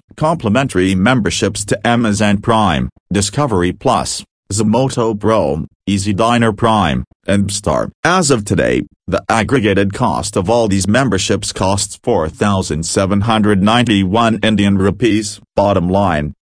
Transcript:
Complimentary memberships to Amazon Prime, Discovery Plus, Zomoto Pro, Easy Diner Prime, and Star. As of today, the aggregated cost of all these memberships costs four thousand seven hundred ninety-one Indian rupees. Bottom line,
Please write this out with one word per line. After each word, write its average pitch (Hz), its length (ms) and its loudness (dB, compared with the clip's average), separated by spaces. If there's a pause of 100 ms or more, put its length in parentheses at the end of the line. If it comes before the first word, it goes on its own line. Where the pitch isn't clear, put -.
(140)
Complimentary 117 800 0
memberships 101 680 0
to - 220 -2
Amazon 107 560 0
Prime, 90 480 0 (200)
Discovery 98 600 0
Plus, 107 500 -2 (300)
Zomoto 113 680 0
Pro, 95 460 0 (220)
Easy 98 260 -2
Diner 113 400 2
Prime, 98 520 2 (220)
and 98 240 0
Star. 62 400 -2 (140)
As 175 260 2
of 110 140 2
today, 64 380 0 (240)
the - 240 -4
aggregated 101 640 0
cost 98 420 -4
of 95 140 -2
all 117 180 2
these 95 180 0
memberships 101 680 0
costs 101 480 -4
four 90 260 0
thousand 92 560 -2
seven 98 380 0
hundred 104 400 2
ninety-one 110 800 2
Indian 101 340 2
rupees. 104 640 0 (160)
Bottom 98 320 2
line, 90 460 0 (140)